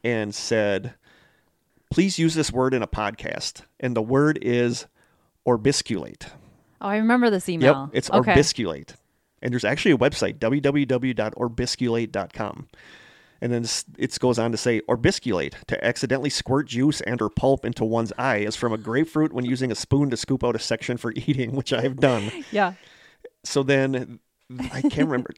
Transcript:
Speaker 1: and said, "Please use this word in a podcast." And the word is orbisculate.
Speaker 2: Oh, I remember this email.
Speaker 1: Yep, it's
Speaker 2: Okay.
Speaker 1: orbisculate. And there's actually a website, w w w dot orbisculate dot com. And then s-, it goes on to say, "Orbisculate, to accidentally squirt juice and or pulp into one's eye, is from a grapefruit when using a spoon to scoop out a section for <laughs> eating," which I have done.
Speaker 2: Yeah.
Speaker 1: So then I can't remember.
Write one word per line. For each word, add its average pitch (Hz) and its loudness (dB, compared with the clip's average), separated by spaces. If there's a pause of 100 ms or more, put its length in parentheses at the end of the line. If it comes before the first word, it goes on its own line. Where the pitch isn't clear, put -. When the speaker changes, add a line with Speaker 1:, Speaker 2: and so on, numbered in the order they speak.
Speaker 1:
and 110 -2
said, 104 -2 (960)
"Please 185 2
use 165 2
this 156 -2
word 131 0
in 123 0
a 98 -2
podcast." - -6 (180)
And 123 -4
the 113 2
word 139 4
is 120 0 (580)
orbisculate. 107 0 (540)
Speaker 2:
Oh, 208 -4
I 208 0
remember 233 4
this 190 0
email. 139 4 (100)
Speaker 1:
Yep, - -4
it's - 0
Speaker 2:
Okay. 127 4
Speaker 1:
orbisculate. 82 2 (460)
And 120 -2
there's 120 0
actually 147 4
a 135 6
website, 117 0
w 131 0
w 139 2
w 127 0
dot 107 -4
orbisculate 117 -2
dot 95 -6
com. - -8 (760)
And 120 -2
then 117 -2
s-, - -4 (140)
it - -4
goes 120 2
on 117 0
to 110 -2
say, 117 0
"Orbisculate, 113 0 (120)
to - -4
accidentally 131 0
squirt 131 -2
juice 131 0
and 117 -4
or 107 0
pulp 135 0
into 120 -4
one's 113 0
eye, 123 0
is 104 -2
from 120 -2
a 110 0
grapefruit 156 0
when 127 -2
using 127 -2
a 110 -4
spoon 143 0
to 113 -2
scoop - -2
out 123 0
a 123 -6
section - -4
for 117 -6
<laughs> 104 -10
eating," 123 -2
which 135 -4
I 113 0
have 135 -2
done. 113 2 (200)
Speaker 2:
Yeah. 196 0 (680)
Speaker 1:
So - -2
then 135 0 (520)
I 131 -8
can't - 2
remember. 127 -2